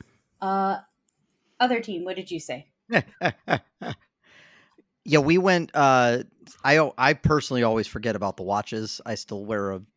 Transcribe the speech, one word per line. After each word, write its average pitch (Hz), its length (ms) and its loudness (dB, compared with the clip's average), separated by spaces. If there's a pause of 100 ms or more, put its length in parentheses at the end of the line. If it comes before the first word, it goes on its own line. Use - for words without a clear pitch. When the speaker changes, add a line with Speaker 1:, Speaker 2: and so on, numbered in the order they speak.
(400)
Speaker 1:
Uh, 196 380 -2 (840)
other 247 200 0
team, 180 240 -8
what 185 120 -8
did 190 140 -12
you 165 100 -6
say? 139 280 -12 (200)
Speaker 2:
<laughs> 233 140 0 (2000)
Yeah, 151 120 4
we 151 180 4
went, 180 380 2
uh, 127 480 4 (420)
I, 147 320 4
I 135 160 4
personally 143 500 0
always 113 240 2
forget 110 300 -4
about 98 220 -4
the 95 40 -10
watches. 104 640 -4
I 113 120 -6
still 101 280 -10
wear 101 280 -4
a 95 100 -8 (140)